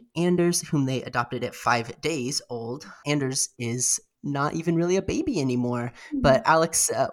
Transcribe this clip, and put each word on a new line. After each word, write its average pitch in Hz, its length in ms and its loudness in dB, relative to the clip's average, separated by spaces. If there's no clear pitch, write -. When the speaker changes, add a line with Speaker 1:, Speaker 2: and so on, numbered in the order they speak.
Speaker 1:
Anders, 175 460 2
whom 143 240 0
they 127 180 -2
adopted 120 400 -4
at 117 100 -4
five 120 460 0
days 147 500 -4
old. 120 360 -8
Anders 139 440 0
is 120 400 -2
not 143 300 -2
even 165 220 0
really 175 180 2
a 190 60 2
baby 220 400 -2
anymore. 123 500 0
Speaker 2:
Mm-hmm. 285 140 -6
Speaker 1:
But 135 240 6
Alex, 165 440 4
uh, 123 240 2